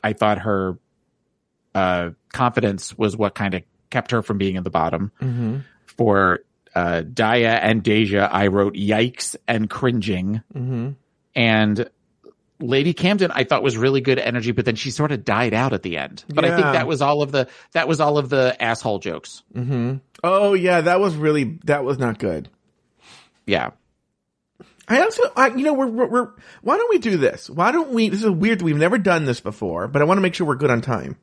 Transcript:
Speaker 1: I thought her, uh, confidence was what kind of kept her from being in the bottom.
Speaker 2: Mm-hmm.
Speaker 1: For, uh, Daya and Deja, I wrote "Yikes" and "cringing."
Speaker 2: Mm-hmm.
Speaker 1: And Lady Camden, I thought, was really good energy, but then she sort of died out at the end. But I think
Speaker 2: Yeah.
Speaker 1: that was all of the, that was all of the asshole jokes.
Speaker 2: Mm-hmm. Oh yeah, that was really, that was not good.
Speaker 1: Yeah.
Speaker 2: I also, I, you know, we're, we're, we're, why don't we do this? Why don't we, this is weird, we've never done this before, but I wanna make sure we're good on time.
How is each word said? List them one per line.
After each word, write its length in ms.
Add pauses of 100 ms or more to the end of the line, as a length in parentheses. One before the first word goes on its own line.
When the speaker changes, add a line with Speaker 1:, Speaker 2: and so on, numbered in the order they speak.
Speaker 1:
I 80
thought 280
her, 380 (960)
uh, 360 (240)
confidence 640
was 180
what 180
kind 200
of 100 (260)
kept 220
her 100
from 160
being 200
in 60
the 60
bottom. 420 (100)
Speaker 2:
Mm-hmm. 360 (280)
Speaker 1:
For, 540 (360)
uh, 280
Daya 580
and 200
Deja, 480
I 180
wrote 280
"Yikes" 640 (100)
and 220
"cringing." 720 (120)
Speaker 2:
Mm-hmm. 360 (460)
Speaker 1:
And 540 (680)
Lady 320
Camden, 400
I 120
thought, 180
was 160
really 240
good 160
energy, 340
but 140
then 100
she 140
sort 220
of 120
died 300
out 200
at 100
the 140
end. 300
But 160
I 60
think 160
Speaker 2:
Yeah. 60
Speaker 1:
that 160
was 160
all 180
of 100
the, 160 (260)
that 140
was 140
all 160
of 120
the 300
asshole 380
jokes. 460 (100)
Speaker 2:
Mm-hmm. 440 (260)
Oh 320
yeah, 260
that 180
was 160
really, 500
that 180
was 160
not 180
good. 320 (960)
Speaker 1:
Yeah. 240 (1160)
Speaker 2:
I 140
also, 200 (140)
I, 140
you 160
know, 80
we're, 120
we're, 220
we're, 240 (320)
why 140
don't 120
we 80
do 200
this? 300
Why 240
don't 200
we, 180
this 140
is 80
weird, 320
we've 120
never 220
done 280
this 140
before, 480
but 140
I 40
wanna 160
make 120
sure 140
we're 80
good 160
on 100
time. 420